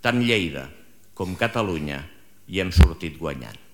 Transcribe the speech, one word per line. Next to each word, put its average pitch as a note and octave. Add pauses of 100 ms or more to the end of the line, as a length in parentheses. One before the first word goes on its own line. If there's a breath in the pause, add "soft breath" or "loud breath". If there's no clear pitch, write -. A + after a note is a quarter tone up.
tant A#2+
Lleida E2+ (460)
com F#2
Catalunya E2 (500)
hi F#2+
hem F#2
sortit E2+
guanyant. C2 (140)